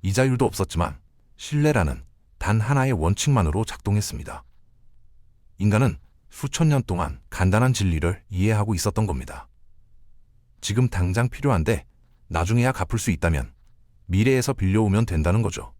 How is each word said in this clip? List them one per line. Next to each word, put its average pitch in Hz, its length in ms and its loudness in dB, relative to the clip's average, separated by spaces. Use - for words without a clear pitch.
이자율도 123 380 2
없었지만, - 560 -2
신뢰라는 135 680 0
단 107 220 0
하나의 131 320 2
원칙만으로 95 720 0
작동했습니다. - 800 -4
인간은 104 380 2
수천 - 380 -2
년 139 160 2
동안 87 460 -4
간단한 104 420 2
진리를 87 560 0
이해하고 104 480 0
있었던 104 320 -2
겁니다. 65 400 -8
지금 120 300 0
당장 92 400 0
필요한데 113 560 0
나중에야 113 460 0
갚을 - 260 -4
수 107 120 -2
있다면 76 420 -2
미래에서 120 440 2
빌려오면 104 540 2
된다는 87 360 0
거죠. - 380 -6